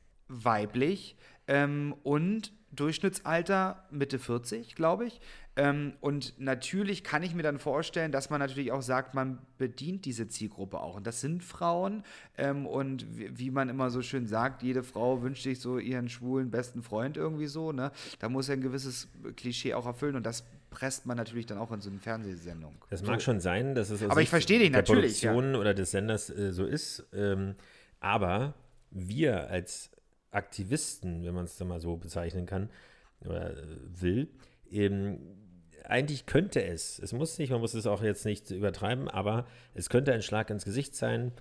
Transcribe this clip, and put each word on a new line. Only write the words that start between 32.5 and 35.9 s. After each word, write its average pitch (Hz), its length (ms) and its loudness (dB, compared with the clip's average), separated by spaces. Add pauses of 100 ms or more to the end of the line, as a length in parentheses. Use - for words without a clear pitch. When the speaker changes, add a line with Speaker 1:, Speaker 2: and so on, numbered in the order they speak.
Speaker 2:
oder, 85 300 -4
äh, 76 120 -12 (380)
will, 101 260 4 (420)
ähm, 196 500 2 (680)
eigentlich 139 400 0